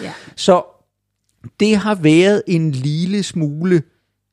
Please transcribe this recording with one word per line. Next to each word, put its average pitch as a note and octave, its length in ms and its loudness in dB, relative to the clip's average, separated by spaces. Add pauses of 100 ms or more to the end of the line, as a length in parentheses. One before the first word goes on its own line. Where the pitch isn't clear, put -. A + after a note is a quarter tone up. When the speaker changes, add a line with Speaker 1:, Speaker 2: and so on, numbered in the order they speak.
Speaker 1:
Ja. - 80 -12 (240)
Speaker 2:
Så A#3 260 2 (1000)
det G#3+ 180 4
har G#3 180 -2
været F3 520 4
en D#3+ 240 0
lille D#3+ 520 -4
smule D#3+ 580 -2 (520)